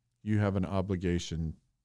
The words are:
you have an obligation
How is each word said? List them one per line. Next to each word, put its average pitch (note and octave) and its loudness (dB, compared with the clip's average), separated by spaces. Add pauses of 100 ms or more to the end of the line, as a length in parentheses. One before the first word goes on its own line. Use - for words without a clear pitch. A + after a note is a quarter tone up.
(220)
you G#2+ 0
have G2+ 2
an F#2 2
obligation F2 0 (280)